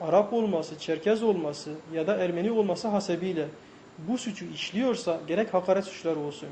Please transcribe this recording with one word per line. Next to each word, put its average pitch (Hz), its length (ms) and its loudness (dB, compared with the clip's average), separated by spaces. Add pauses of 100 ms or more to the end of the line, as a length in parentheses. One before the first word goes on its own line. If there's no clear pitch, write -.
Arap 180 320 4
olması, 180 460 0
Çerkez 202 440 0
olması 160 480 0 (240)
ya 160 120 0
da 202 100 4
Ermeni 180 340 0
olması 208 380 2
hasebiyle 180 600 0 (500)
bu 190 200 -2
suçu 202 260 -8
işliyorsa 175 840 -2
gerek 196 280 0
hakaret 190 300 4
suçları 165 340 -4
olsun, 147 340 -6